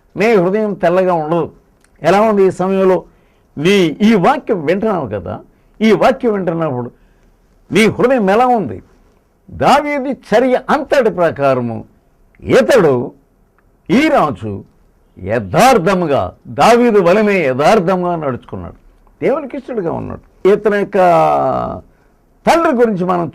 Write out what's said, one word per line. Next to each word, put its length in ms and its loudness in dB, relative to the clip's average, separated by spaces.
నీ 180 2
హృదయం 400 0
తెల్లగా 400 0
ఉండదు. 380 -4
ఎలా 180 2
ఉంది 260 2
ఈ 40 2
సమయంలో? 540 0
నీ 420 2
ఈ 140 4
వాక్యం 520 0
వింటున్నావు 420 -2
కదా, 320 -8
ఈ 120 4
వాక్యం 400 2
వింటున్నప్పుడు 580 -4
నీ 140 4
హృదయం 440 0
ఎలా 160 2
ఉంది? 360 -2
దావీదు 580 0
చర్య 520 0
అంతటి 400 0
ప్రకారము 760 -2
ఇతడు, 720 2
ఈ 180 2
రాజు 560 -2
యథార్థముగా, 1120 0
దావీదు 520 2
వలనే 460 2
యథార్థముగా 720 0
నడుచుకున్నాడు, 580 -10
దేవునికి 340 -4
ఇష్టడుగా 360 -8
ఉన్నాడు. 560 -6
ఇతని 280 0
యొక్క 200 -4
తండ్రి 300 2
గురించి 280 0
మనం 300 -4